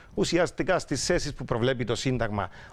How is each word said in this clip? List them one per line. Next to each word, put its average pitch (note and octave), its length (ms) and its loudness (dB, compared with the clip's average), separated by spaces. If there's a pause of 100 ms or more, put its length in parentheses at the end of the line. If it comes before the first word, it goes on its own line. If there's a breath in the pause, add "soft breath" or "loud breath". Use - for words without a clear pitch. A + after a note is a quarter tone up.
(140 loud breath)
ουσιαστικά E3+ 640 2
στις - 260 -2
θέσεις D3+ 300 0
που C#3 100 -8
προβλέπει A#2+ 400 0
το A2 100 0
Σύνταγμα, G#2+ 540 -2 (240 loud breath)